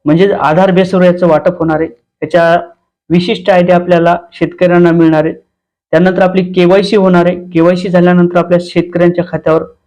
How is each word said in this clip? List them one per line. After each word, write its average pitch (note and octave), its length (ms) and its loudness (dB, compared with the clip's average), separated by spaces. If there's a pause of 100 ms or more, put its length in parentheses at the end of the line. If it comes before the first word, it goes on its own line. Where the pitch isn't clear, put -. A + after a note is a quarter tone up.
म्हणजेच F3+ 260 2
आधार E3 400 0
बेसवर F#3 320 0
याचं F3+ 260 2
वाटप F3+ 300 0
होणार D#3+ 220 -2
आहे. D#3+ 80 -4 (340)
याच्या E3+ 380 0 (500)
विशिष्ट F3+ 400 -2
आयडी F3+ 220 2
आपल्याला F3 440 0 (160)
शेतकऱ्यांना F3 580 0
मिळणार D#3+ 340 2
आहे. D#3+ 100 -4 (560)
त्यानंतर F3+ 320 0
आपली F#3 300 -2
केवायसी F#3 440 2
होणार F#3 300 2
आहे. F3+ 240 -6
केवायसी F3 380 0
झाल्यानंतर F3 480 2
आपल्या F3 260 0
शेतकऱ्यांच्या F3 680 -2
खात्यावर D#3+ 340 -2 (240)